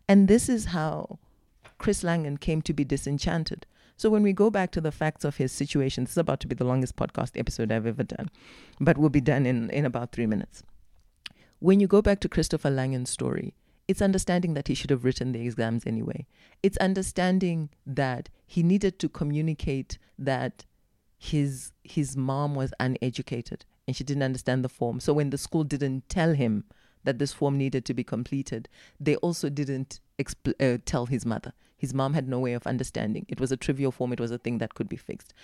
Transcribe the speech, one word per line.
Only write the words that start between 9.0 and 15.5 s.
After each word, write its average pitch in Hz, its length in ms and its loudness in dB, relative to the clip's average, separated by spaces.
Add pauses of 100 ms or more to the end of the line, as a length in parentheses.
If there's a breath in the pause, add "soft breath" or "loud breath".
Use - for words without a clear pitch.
be 139 140 2
done 135 240 4
in, 120 240 0
in 143 160 0
about 120 260 -4
three 117 140 -2
minutes. - 360 -4 (1000 soft breath)
When 190 200 6
you 196 60 6
go 202 160 6
back 202 180 2
to 185 80 0
Christopher 156 400 0
Langan's 131 400 -2
story, - 460 -4 (340)
it's 196 140 2
understanding 180 520 2
that 143 140 -4
he 147 60 2
should - 160 -2
have 127 140 2
written 127 280 0
the 120 140 -4
exams 113 400 -2